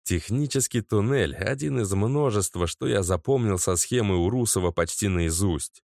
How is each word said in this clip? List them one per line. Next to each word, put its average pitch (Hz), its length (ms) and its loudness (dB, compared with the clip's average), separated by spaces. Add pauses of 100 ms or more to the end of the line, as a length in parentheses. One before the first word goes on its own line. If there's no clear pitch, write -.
Технический 123 760 -2
туннель – 107 540 0
один 139 460 -4
из 98 120 -2
множества, 104 760 0
что - 180 -6
я 117 160 2
запомнил 98 560 0
со 92 160 0
схемы 101 420 0
Урусова 95 540 2
почти 87 380 -2
наизусть. 85 760 -2 (120)